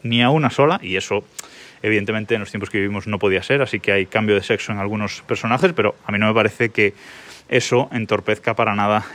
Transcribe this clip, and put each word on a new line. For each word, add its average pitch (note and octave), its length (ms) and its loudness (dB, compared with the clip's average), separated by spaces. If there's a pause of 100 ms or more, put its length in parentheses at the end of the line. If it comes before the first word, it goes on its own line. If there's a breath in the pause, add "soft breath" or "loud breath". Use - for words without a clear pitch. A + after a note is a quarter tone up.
ni A#2 180 2
a B2 80 4
una D3 200 2
sola, D3+ 300 2
y F#2 140 -6
eso G2+ 300 -2 (580 loud breath)
evidentemente G#2+ 520 0
en A2 60 0
los G2 100 -10
tiempos G2+ 180 -6
que - 80 -4
vivimos G2+ 300 -2
no G#2 120 -4
podía F#2+ 240 2
ser, C#3 200 0
así A2+ 180 -2
que - 100 -2
hay G2 140 2
cambio G#2+ 300 2
de G2 80 2
sexo - 280 -2
en G#2+ 60 -6
algunos G#2 460 -6
personajes, B2 500 0
pero G#2+ 220 0 (120)
a G#2 60 -4
mí G#2 60 0
no G#2+ 80 2
me A2 80 2
parece A2+ 340 2
que G#2 240 0 (560 loud breath)
eso B2+ 420 2
entorpezca G#2+ 640 -2
para A2 200 0
nada, G#2 400 2